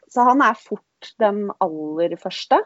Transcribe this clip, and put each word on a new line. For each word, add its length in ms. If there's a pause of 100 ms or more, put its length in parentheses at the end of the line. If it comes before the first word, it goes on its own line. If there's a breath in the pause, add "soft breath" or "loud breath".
så 160
han 160
er 140
fort 640
den 320 (100)
aller 560
første. 480